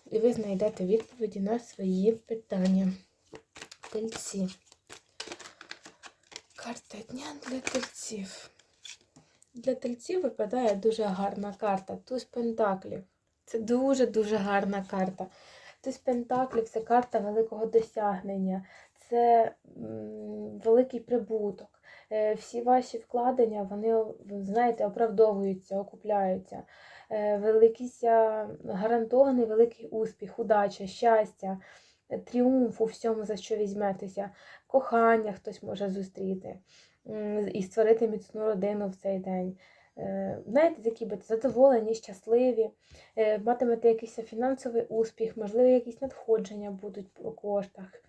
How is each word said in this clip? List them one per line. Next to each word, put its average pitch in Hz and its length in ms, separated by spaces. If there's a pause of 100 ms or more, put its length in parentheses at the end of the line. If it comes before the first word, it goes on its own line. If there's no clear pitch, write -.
(120)
і 214 80
ви 233 140
знайдете 208 520
відповіді 214 540
на 208 200
свої 190 520
питання. 190 840 (1000)
Тельці. 214 540 (2000)
Карта - 420 (160)
дня 262 120 (220)
для 262 120
тельців. - 920 (1000)
Для 247 220
тельців 247 460
випадає 226 540
дуже 220 280
гарна 202 560
карта. 196 460
Туз 254 180
Пентаклів. 220 800 (420)
Це - 140
дуже-дуже 226 760
гарна 196 560
карта. 185 360 (540)
Туз 262 160
Пентаклів — 247 720
це 226 120
карта 240 380
великого 214 460
досягнення, 196 1000 (440)
це, 233 460 (220)
м, 214 880
великий 240 340
прибуток. 214 680 (440)
Е, 214 220
всі 233 280
ваші 247 360
вкладення, 240 640
вони, 208 400
ви 202 400
знаєте, 226 420
оправдовуються, 196 920
окупляються. 196 840 (480)
Е, 208 260
великийсь, 220 640
а, 220 460 (160)
гарантований 233 800
великий 226 420
успіх, 220 520
удача, 202 480
щастя, 214 720 (500)
е, - 80
тріумф 247 640
у 220 40
всьому, 220 400
за 208 120
що - 180
візьметеся. 202 720 (380)
Кохання 226 640
хтось - 320
може 202 260
зустріти, 190 720 (480)
м, 208 460
і 196 100
створити 226 440
міцну 214 380
родину 202 420
в 190 80
цей 196 240
день. 185 380 (400)
Е, 196 500
знаєте, 311 340
такі 226 240
будете 202 220
задоволені, 226 640
щасливі, 220 760 (460)
е, 214 240
матимете 233 480
якийсь 226 280
фінансовий 233 680
успіх, 220 540
можливо, 220 320
якісь 240 320
надходження 208 720
будуть 196 420
по - 180
коштах. 196 540 (240)